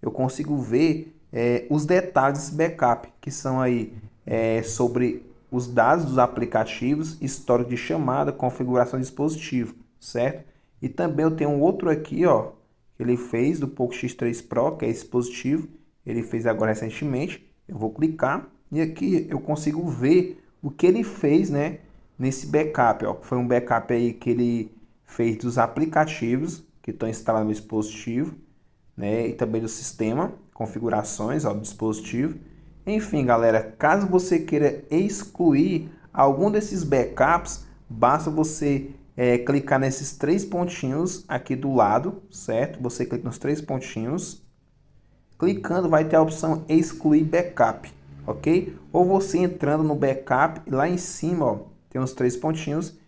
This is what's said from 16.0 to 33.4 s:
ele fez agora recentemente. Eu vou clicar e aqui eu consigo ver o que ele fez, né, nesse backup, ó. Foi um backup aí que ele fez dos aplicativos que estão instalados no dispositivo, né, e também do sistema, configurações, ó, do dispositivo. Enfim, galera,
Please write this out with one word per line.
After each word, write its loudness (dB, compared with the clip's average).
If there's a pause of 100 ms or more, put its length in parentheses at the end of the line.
ele -4
fez -4
agora 0
recentemente. -6 (160)
Eu -12
vou -4
clicar -2 (240)
e -2
aqui -2
eu -4
consigo -4
ver 2 (180)
o -8
que 0
ele 4
fez, 2
né, -2 (400)
nesse 2
backup, 2
ó. -2
Foi -4
um -2
backup 0
aí 2
que -4
ele 0 (340)
fez -2
dos -4
aplicativos 0 (200)
que -8
estão -6
instalados 0
no 0
dispositivo, -4 (640)
né, -2
e -6
também -4
do -2
sistema, -2 (200)
configurações, -2
ó, 0
do -6
dispositivo. -4 (480)
Enfim, -2
galera, 4